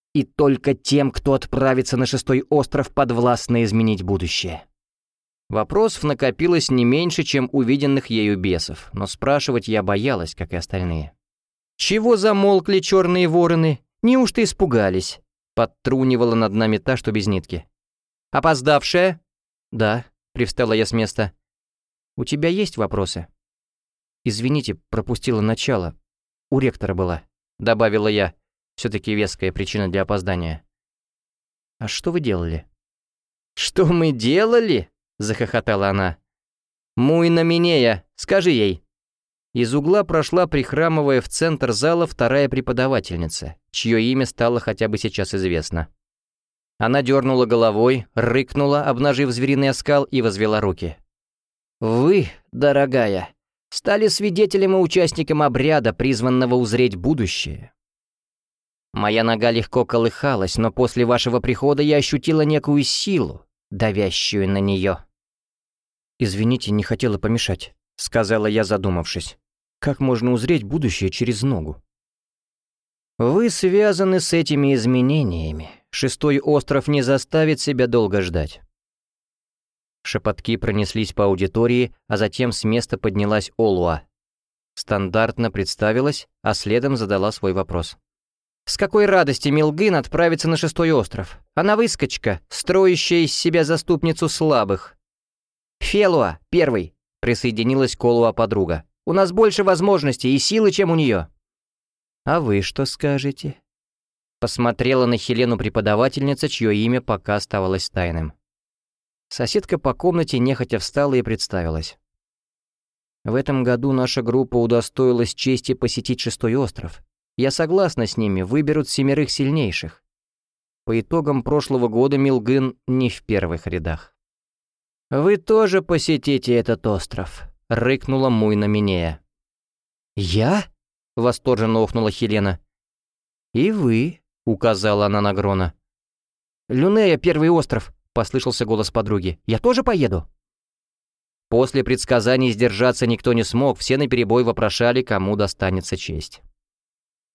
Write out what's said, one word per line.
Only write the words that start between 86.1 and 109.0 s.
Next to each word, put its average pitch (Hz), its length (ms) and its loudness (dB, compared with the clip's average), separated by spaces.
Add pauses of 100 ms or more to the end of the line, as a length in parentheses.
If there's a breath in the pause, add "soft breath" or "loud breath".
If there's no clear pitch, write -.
а 104 120 0
следом 120 420 0
задала 101 360 0
свой 95 200 -2
вопрос. 87 440 -4 (720)
«С - 100 -6
какой 208 300 2
радости 165 420 2
Милгын 156 480 2
отправится 160 520 0
на 160 80 2
шестой 165 360 0
остров? 101 460 -2 (160)
Она 202 220 2
выскочка, 131 720 -2
строящая 180 720 2
из 156 140 0
себя 165 300 2
заступницу 160 640 0
слабых». 117 680 0 (840)
«Фелуа, 165 580 2 (120)
первый», 123 440 0 (260)
присоединилась 120 760 0
к - 80 -4
Олуа 117 280 4
подруга. 98 520 -2 (220)
«У 165 60 0
нас 185 200 2
больше 208 320 2
возможностей 160 680 2
и 139 40 4
силы, 208 320 2
чем 190 200 0
у 165 40 2
неё». 113 320 0 (960)
«А 160 160 0
вы 104 220 0
что - 220 -6
скажете?» 139 760 -4 (800)
Посмотрела 123 640 0
на 120 100 2
Хелену 117 420 0
преподавательница, 117 920 0
чьё 110 220 -2
имя 113 300 0
пока 104 360 -4
оставалось 95 540 -4
тайным. 82 440 -4 (1000)